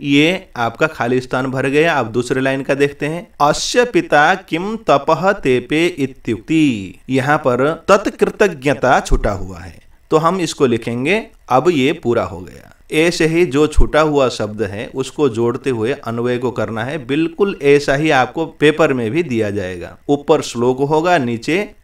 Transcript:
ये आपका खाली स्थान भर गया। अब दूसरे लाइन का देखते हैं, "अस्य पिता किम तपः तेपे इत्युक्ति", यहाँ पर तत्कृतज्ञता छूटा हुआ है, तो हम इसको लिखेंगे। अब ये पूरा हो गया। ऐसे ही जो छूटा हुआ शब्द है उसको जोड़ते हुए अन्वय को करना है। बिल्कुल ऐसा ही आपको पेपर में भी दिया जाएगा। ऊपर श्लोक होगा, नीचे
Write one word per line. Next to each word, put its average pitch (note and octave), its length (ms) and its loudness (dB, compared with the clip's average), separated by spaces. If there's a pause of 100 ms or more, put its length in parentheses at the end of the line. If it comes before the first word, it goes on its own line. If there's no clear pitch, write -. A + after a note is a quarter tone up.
ये D3+ 560 2
आपका A#2+ 300 -2
खाली B2 340 -2
स्थान C3 240 -4
भर C3 220 -4
गया। D3+ 320 2
अब A2+ 120 -2
दूसरे B2 300 -2
लाइन C3+ 200 -2
का C#3 120 -2
देखते C#3 320 -2
हैं, D#3+ 220 -8 (140)
"अस्य D3+ 440 0
पिता E3+ 500 2
किम F#3 400 -6
तपः D#3+ 560 2
तेपे D3 560 0
इत्युक्ति", C3 1080 -2 (140)
यहाँ C3 280 0
पर C#3+ 500 0
तत्कृतज्ञता F#3 1120 2
छूटा A#2+ 320 0
हुआ F#2 280 -8
है, F2 200 -18 (320)
तो D#3 60 4
हम E3+ 240 2
इसको D3 240 0
लिखेंगे। B2 640 -2 (220)
अब C3 200 2
ये C#3+ 240 0
पूरा A#2 300 -2
हो F2+ 160 -10
गया। C#2 280 -20 (260)
ऐसे E3 340 2
ही E3+ 180 4
जो D3 220 2
छूटा D3+ 340 4
हुआ C#3+ 280 2
शब्द G#2+ 320 -6
है G#2 340 -6
उसको C3 340 -2
जोड़ते A#2 400 -2
हुए A#2+ 240 -2
अन्वय A#2+ 440 -4
को A#2+ 140 -4
करना A2 320 -6
है। C#3 220 -8
बिल्कुल E3 580 -2
ऐसा C#3+ 320 4
ही D#3 140 0
आपको C3 360 0
पेपर D3+ 480 2
में A#2 180 -4
भी E3 120 -2
दिया A2 260 -2
जाएगा। F#2 480 -8 (120)
ऊपर C#3+ 320 2
श्लोक B2+ 380 -2
होगा, D#3 380 2
नीचे C#3 520 -2 (140)